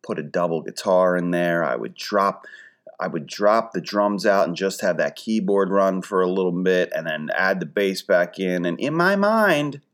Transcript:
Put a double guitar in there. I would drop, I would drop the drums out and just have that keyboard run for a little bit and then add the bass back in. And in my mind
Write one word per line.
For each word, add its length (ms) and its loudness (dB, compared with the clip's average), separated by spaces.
Put 160 -6
a 40 -8
double 380 -2
guitar 560 2
in 140 -2
there. 340 0
I 100 -2
would 200 -8
drop, 500 -2
I 80 -4
would 200 -6
drop 460 2
the 80 -4
drums 440 0
out 220 4
and 80 -4
just 260 -2
have 160 0
that 180 -2
keyboard 540 0
run 320 2
for 200 0
a 60 2
little 240 0
bit 440 0
and 100 -6
then 300 -6
add 240 0
the 60 -6
bass 360 -2
back 380 0
in. 260 0
And 140 -2
in 160 -2
my 200 2
mind 680 2